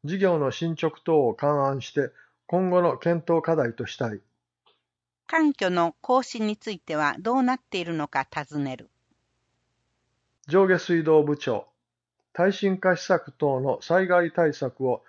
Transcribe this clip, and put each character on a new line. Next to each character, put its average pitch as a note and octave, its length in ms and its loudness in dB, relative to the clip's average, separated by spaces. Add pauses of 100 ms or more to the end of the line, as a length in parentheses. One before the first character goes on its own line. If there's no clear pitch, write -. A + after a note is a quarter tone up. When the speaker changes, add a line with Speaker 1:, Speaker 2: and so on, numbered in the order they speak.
Speaker 1:
事 F3 140 -4
業 F3+ 200 2
の C#3 120 0
進 E3 240 -4
捗 D#3 260 -4
等 D3+ 280 2
を G#2+ 60 -2
勘 C#3+ 320 0
案 C3+ 160 -4
し - 100 -16
て、 C#3+ 180 -2 (360)
今 F#3 240 0
後 F3+ 100 4
の D#3+ 160 2
検 E3+ 340 -2
討 E3 140 2
課 E3 100 0
題 B2 200 0
と A#2+ 100 -8
し - 140 -14
た A#2 160 -4
い。 F#2+ 60 -14 (1040)
Speaker 2:
環 D#4 260 2
境 G3 160 0
の E3+ 320 0
更 B3+ 220 2
新 A3 240 -6
に G#3+ 100 -2
つ - 140 -12
い F#3+ 80 -8
て - 180 -8
は D3 220 0
ど A#3 160 -2
う C4+ 80 2
な B3 140 0
っ - 40 -10
て - 180 -8
い F3 60 -4
る E3+ 80 -6
の D3+ 160 -4
か C3+ 220 -4
尋 D3 340 -8
ね C3 100 -8
る。 - 140 -18 (1600)
Speaker 1:
上 F#3 200 4
下 F#3 120 4
水 E3 260 0
道 D#3 180 6
部 D3 140 0
長、 A2+ 300 -6 (680)
耐 F#3+ 220 2
震 F#3+ 240 -2
化 F#3 180 2
施 - 80 -10
策 E3+ 280 0
等 C#3 280 -2
の C3+ 220 -2
災 F#3 240 2
害 F3 260 2
対 D#3+ 220 2
策 C3 340 -6
を A#2 200 -4